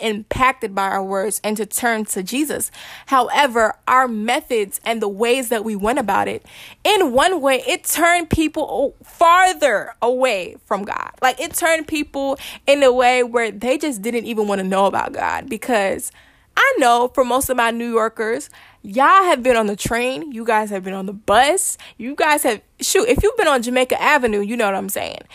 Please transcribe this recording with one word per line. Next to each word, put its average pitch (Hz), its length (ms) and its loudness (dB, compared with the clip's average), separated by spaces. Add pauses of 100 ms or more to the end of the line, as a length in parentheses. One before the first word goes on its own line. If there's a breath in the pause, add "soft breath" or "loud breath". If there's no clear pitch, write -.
impacted 220 720 -2
by 196 140 -2
our 196 160 -2
words 196 400 -4
and 214 140 -2
to 220 80 -6
turn 220 400 -2
to 190 180 -6
Jesus. 262 480 -4 (340 loud breath)
However, 240 720 2 (100)
our 254 200 4
methods 226 760 -4
and 226 160 -2
the 208 80 -2
ways 233 420 0
that 220 140 -2
we 220 120 -4
went 220 240 0
about 202 280 0
it, 214 160 -8 (400 loud breath)
in 320 300 2
one 330 260 2
way, 269 280 2
it 349 160 -2
turned 339 480 0
people 311 360 0
o-, - 380 -4
farther 330 960 4
away 247 640 0
from 202 180 -4
God. - 280 -8 (100)
Like, 254 180 0
it 330 140 -8
turned 320 340 0
people 277 520 -4 (260 loud breath)
in 285 160 4
a 254 100 8
way 254 300 4
where 233 300 -2
they 240 260 -2
just 285 240 -4
didn't 233 240 -4
even 214 220 -2
wanna 196 160 -2
know 190 240 2
about - 260 -2
God, 85 340 -4
because 208 640 -2 (460 soft breath)
I 523 220 4
know 240 340 4
for 269 100 2
most 247 260 0
of 254 80 -2
my 233 120 2
New 233 220 -4
Yorkers, 226 580 -2 (380 loud breath)
Y'all 294 360 6
have 302 180 2
been 240 140 4
on 220 100 2
the 202 100 -2
train. 262 560 -4
You 226 140 -10
guys 214 240 0
have 196 140 -6
been 190 100 -8
on 190 140 -8
the 202 60 -8
bus. 254 600 2 (220 loud breath)
You 254 160 -10
guys 302 300 0
have, 226 180 -2 (180)
shoot, - 300 0
if 277 140 2
you've 453 120 0
been 392 120 2
on 262 160 2
Jamaica 254 360 0
Avenue, 240 420 2
you 208 140 -4
know 233 100 0
what 196 100 0
I'm 190 140 -6
saying. - 320 -8 (140 loud breath)